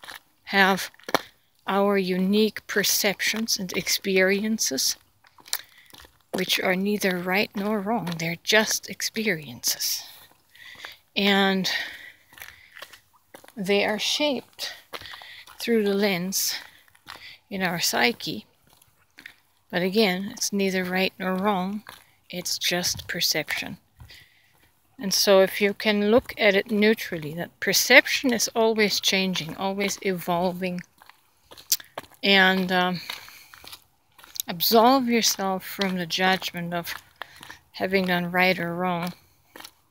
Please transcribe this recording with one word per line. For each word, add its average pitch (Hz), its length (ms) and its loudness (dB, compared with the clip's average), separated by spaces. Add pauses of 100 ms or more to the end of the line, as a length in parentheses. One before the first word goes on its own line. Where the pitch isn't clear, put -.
(440)
have 190 480 4 (760)
our 202 320 2
unique 190 680 2
perceptions 214 880 0
and 185 160 -6
experiences, 196 1200 0 (1400)
which - 260 -2
are 185 160 0
neither 196 420 0
right 180 380 -2
nor 208 240 -2
wrong. 190 400 -4
They're 170 240 -4
just - 460 2
experiences. 160 1120 -4 (1120)
And 196 560 4 (1900)
they 202 280 2
are 214 140 -2
shaped - 760 -4 (840)
through 226 240 2
the 202 120 2
lens 196 600 -2 (920)
in 190 140 -6
our 175 160 -2
psyche. 233 680 -2 (1300)
But 175 120 0
again, 190 480 2
it's - 200 -6
neither 190 320 0
right 185 360 -2
nor 185 160 -2
wrong. 196 480 -2 (480)
It's 175 260 -6
just - 500 -2
perception. - 720 -4 (1200)
And 196 160 -4
so 190 280 6
if 190 200 2
you 202 140 2
can 208 340 0
look 240 300 4
at 208 160 4
it 202 160 0
neutrally, 202 640 0
that - 240 -10
perception - 720 4
is 208 220 0
always 220 440 2
changing, 185 560 -2
always 196 460 -4
evolving, 180 800 -2 (1400)
and, 190 480 6
um, 180 300 0 (1500)
absolve 233 600 4
yourself 196 560 0
from 190 340 -4
the 175 100 -4
judgment 180 640 0
of 170 220 -6 (800)
having 190 340 0
done 175 240 0
right 185 280 4
or 170 140 -4
wrong. 180 400 -2 (760)